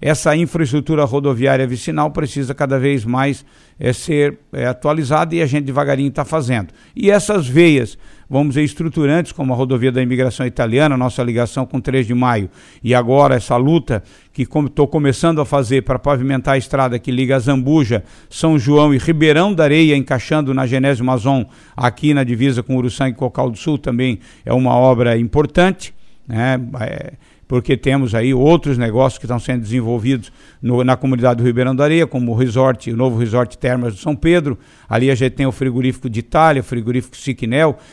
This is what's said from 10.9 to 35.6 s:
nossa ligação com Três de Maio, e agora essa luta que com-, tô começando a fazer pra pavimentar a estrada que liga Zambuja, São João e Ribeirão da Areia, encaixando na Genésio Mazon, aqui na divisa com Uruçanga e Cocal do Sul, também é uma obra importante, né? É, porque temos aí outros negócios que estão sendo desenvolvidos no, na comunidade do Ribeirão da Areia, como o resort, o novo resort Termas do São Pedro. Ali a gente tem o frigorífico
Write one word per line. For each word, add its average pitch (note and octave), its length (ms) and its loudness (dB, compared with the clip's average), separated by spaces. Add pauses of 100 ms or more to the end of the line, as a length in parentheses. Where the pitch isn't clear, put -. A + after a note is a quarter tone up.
nossa B2+ 260 -2
ligação A#2+ 420 -2
com C3 140 -6
Três C3 260 -2
de A2+ 80 -4
Maio, B2 360 0 (340)
e A#2 100 0
agora C3 420 4
essa A#2+ 200 -2
luta C3 480 0 (280)
que C3 140 -4
com-, D3 220 -2
tô C#3+ 200 0
começando D3+ 520 0
a C#3+ 60 0
fazer C3+ 380 0
pra C3 140 -2
pavimentar C#3 580 -2
a - 20 2
estrada B2+ 420 -2
que B2+ 120 -6
liga C3 280 0
Zambuja, C3 640 0 (260)
São D#3+ 300 0
João D3 340 4
e C#3 40 2
Ribeirão D#3+ 560 2
da D#3+ 100 2
Areia, D3+ 320 4
encaixando C#3 580 -2
na C3 140 -2
Genésio C3 380 0
Mazon, C3 400 0 (300)
aqui B2 380 0
na C#3 100 2
divisa A#2+ 380 0
com C3 140 -4
Uruçanga B2+ 360 -2
e A2 40 -8
Cocal C3 340 -4
do A2 80 -10
Sul, D3+ 200 -2
também B2 420 -2 (260)
é A2+ 80 -2
uma B2+ 220 2
obra A#2+ 420 4
importante, D3+ 760 0 (340)
né? B2 320 -2 (220)
É, - 320 -10 (320)
porque B2 320 0
temos C3 380 0
aí B2 180 2
outros C#3 460 4
negócios B2 400 0
que - 60 -16
estão A#2+ 120 -4
sendo B2 240 -4
desenvolvidos A#2 720 -2 (280)
no, B2 240 0
na B2+ 120 2
comunidade B2 420 0
do A#2 80 0
Ribeirão B2+ 300 0
da C3+ 80 2
Areia, D#3+ 240 2
como B2 240 -4
o A2 40 -2
resort, B2+ 540 0
o A2+ 80 -4
novo A#2+ 220 0
resort A#2 400 0
Termas B2 340 -2
do F#2+ 60 -14
São D3+ 160 -4
Pedro. D#3+ 420 0 (320)
Ali B2 220 2
a C3 40 2
gente B2 180 0
tem C#3 120 -2
o C3 60 0
frigorífico B2+ 580 -4